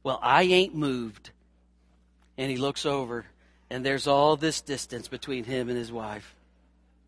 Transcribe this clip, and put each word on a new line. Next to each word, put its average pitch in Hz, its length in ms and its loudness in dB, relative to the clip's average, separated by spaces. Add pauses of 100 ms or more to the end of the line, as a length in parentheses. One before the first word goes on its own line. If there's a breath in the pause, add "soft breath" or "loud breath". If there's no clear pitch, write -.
"Well, 131 200 -4
I 135 220 6
ain't 185 300 4
moved." 127 560 -4 (1080)
And 135 120 -4
he 131 60 -4
looks 139 300 -2
over, 123 400 -4 (440 soft breath)
and 127 140 -6
there's 135 220 -2
all 143 300 6
this 156 240 -2
distance 123 480 -10
between 127 360 -8
him 123 240 -4
and 123 100 -2
his 113 120 -8
wife. 107 460 -12 (720)